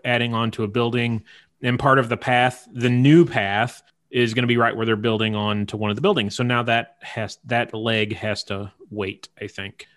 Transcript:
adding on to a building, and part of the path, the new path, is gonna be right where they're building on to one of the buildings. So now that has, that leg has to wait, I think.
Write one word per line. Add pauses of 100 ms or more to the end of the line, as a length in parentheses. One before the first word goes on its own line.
adding
on
to
a
building, (400)
and
part
of
the
path,
the
new
path, (300)
is
gonna
be
right
where
they're
building
on
to
one
of
the
buildings.
So
now
that
has,
that
leg
has
to (180)
wait, (140)
I
think.